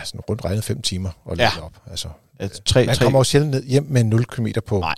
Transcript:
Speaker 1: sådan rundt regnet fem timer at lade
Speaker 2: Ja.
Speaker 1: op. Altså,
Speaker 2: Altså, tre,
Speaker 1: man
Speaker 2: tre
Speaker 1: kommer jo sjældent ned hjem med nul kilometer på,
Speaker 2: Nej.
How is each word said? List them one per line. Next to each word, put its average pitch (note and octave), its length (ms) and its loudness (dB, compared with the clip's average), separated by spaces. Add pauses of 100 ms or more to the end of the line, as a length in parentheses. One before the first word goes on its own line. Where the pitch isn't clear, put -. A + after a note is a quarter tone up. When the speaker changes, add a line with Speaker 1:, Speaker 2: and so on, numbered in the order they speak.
Speaker 1:
sådan - 140 -10
rundt - 260 -6
regnet G2+ 180 -2
fem - 180 -4
timer F#2 280 -4 (220)
at F2 60 -4
lade A2+ 200 4
Speaker 2:
Ja. D#2+ 80 -12
Speaker 1:
op. D#2+ 60 -14 (180)
Altså, F#2 180 -10 (320)
Speaker 2:
Altså, - 260 -8
tre, B2+ 200 4
Speaker 1:
man A#2 100 2
Speaker 2:
tre B2 80 2
Speaker 1:
kommer C3+ 160 4
jo B2+ 40 6
sjældent D3 280 2
ned C3 120 -2
hjem C#3 260 2
med B2 140 4
nul A2+ 220 2
kilometer A2 360 -4
på, G2+ 180 -2
Speaker 2:
Nej. D#2+ 180 -2